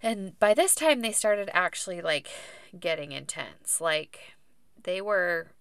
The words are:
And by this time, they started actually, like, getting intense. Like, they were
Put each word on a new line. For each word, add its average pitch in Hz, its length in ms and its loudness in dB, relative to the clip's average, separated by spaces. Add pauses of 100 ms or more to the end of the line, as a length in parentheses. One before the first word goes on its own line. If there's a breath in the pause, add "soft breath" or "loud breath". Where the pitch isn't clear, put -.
And 202 360 -4
by 214 160 6
this 359 200 6
time, 302 260 4
they 226 120 -2
started 208 400 0
actually, 175 500 -2
like, 156 260 -2 (500 loud breath)
getting 160 340 -4
intense. 139 680 -8
Like, - 540 -4 (480)
they 185 180 -4
were 180 480 0 (120)